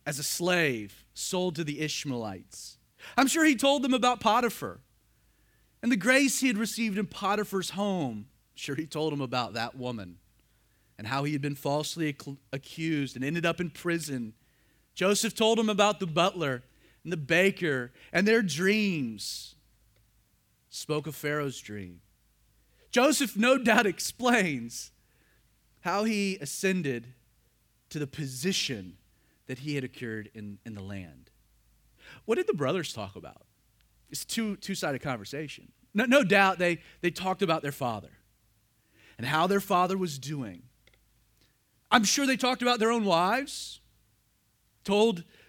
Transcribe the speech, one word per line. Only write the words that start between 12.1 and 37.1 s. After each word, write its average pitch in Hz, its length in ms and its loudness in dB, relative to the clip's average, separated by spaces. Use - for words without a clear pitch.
accused 147 640 -4
and 127 80 -4
ended 160 200 -2
up 170 160 0
in 175 80 -4
prison. 151 640 -6
Joseph 202 400 0
told 226 240 4
him 226 100 2
about 208 300 4
the 190 80 -4
butler 165 560 0
and 165 100 -8
the 175 40 -4
baker 160 760 2
and 196 160 2
their 226 140 6
dreams. 170 1120 -2
Spoke 151 380 -6
of 147 80 -12
Pharaoh's 147 440 -4
dream. 95 400 -14
Joseph 254 440 4
no 247 220 6
doubt 226 280 6
explains 180 1040 0
how 190 240 0
he 202 320 0
ascended 139 720 -2
to 156 80 -8
the 143 80 -4
position 127 920 -4
that 131 120 -8
he 147 160 -6
had 135 100 -4
acquired 110 480 -10
in, 104 320 -14
in 113 100 -14
the 101 80 -12
land. 95 480 -14
What 226 120 0
did 359 100 -2
the 427 80 2
brothers 151 380 -2
talk 101 240 -10
about? 78 260 -18
It's - 140 -8
two, 214 320 -4
two-sided 160 440 -4
conversation. 139 720 -8
No, 208 120 2
no 262 200 6
doubt 190 340 6
they, 175 220 2
they 175 100 0